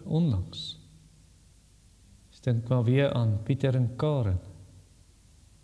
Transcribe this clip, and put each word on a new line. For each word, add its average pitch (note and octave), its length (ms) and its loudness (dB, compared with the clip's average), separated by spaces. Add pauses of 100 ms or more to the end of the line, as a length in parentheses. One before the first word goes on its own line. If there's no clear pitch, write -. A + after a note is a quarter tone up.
onlangs. D3 720 -2 (1500)
Ek - 160 -20
dink A#2 240 0
maar B2+ 160 2
weer C#3 280 4
aan A2+ 280 2
Pieter C3 360 0
en B2 100 2 (100)
Karen, B2+ 400 0 (1300)